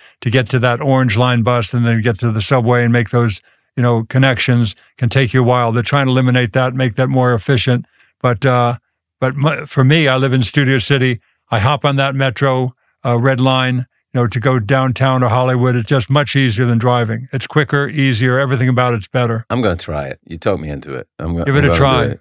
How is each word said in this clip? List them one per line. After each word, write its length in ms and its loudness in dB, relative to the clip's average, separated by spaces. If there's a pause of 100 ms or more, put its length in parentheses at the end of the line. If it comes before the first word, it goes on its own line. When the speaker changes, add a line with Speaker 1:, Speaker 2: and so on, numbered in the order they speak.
(200)
Speaker 1:
to 100 -4
get 200 2
to 80 2
that 220 0
Orange 360 2
Line 260 2
bus 300 0
and 140 0
then 160 0
get 160 0
to 140 -2
the 100 -2
subway 400 2
and 100 2
make 180 0
those, 300 0 (360)
you 60 0
know, 220 2
connections 720 0 (220)
can 120 -2
take 240 -2
you 80 2
a 40 4
while. 260 2
They're 140 0
trying 220 -2
to 60 0
eliminate 420 0
that, 200 0
make 220 -2
that 120 0
more 260 2
efficient. 520 0 (340)
But, 240 -2
uh, 340 0 (420)
but 160 -2
my, 300 -2
for 180 0
me, 240 4
I 80 2
live 160 0
in 100 2
Studio 360 0
City. 420 0 (300)
I 100 0
hop 240 0
on 120 0
that 200 0
Metro, 580 -2 (300)
uh, 140 0
red 220 0
line, 460 0 (260)
you 80 0
know, 60 2
to 140 -2
go 180 0
downtown 640 0
or 60 2
Hollywood. 480 2
It's 120 -4
just 220 0
much 240 0
easier 320 0
than 120 2
driving. 540 -2
It's 140 -6
quicker, 420 -2
easier. 520 0
Everything 280 0
about 260 0
it's 140 -6
better. 400 -2
Speaker 2:
I'm 140 -2
gonna 140 0
try 320 -8
it. 180 -12
You 120 -12
talked 220 -2
me 100 -8
into 240 -10
it. 120 -10 (140)
I'm 160 -4
go-, 80 -2
Speaker 1:
Give 100 0
it 60 2
Speaker 2:
I'm 40 2
Speaker 1:
a 40 2
Speaker 2:
gonna 100 2
Speaker 1:
try. 280 2
Speaker 2:
do 60 -2
it. 80 -12